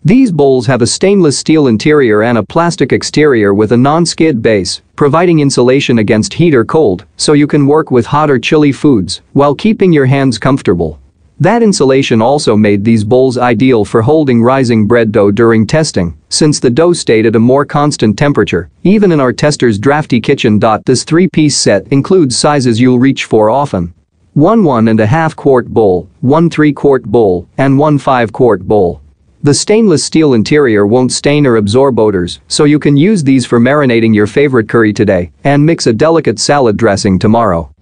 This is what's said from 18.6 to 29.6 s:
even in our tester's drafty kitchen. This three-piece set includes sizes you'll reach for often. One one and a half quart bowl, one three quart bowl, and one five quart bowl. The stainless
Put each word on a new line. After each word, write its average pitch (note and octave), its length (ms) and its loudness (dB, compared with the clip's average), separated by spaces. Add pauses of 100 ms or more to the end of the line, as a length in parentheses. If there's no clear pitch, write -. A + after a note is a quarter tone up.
even G3+ 280 2
in D3+ 80 0
our B2 140 0
tester's B2 460 0
drafty C#3 420 -2
kitchen. A#2 400 0 (240)
This B2+ 180 0
three-piece D#3 540 0
set G2+ 300 -2
includes C#3 500 0
sizes C3 420 0
you'll B2+ 200 2
reach C3+ 260 0
for G#2+ 240 0
often. G#2+ 420 -4 (440)
One G3+ 280 2
one A#2 260 2
and A2 100 0
a G#2+ 80 0
half D#3+ 280 -2
quart C3 320 0
bowl, G2 400 0 (140)
one D#3+ 260 2
three D3+ 260 0
quart C#3 320 0
bowl, G2+ 520 -2
and C3+ 220 0
one D3+ 180 0
five B2 340 -2
quart G2+ 360 -2
bowl. F#2 340 -2 (420)
The C#3+ 100 2
stainless G#3 500 0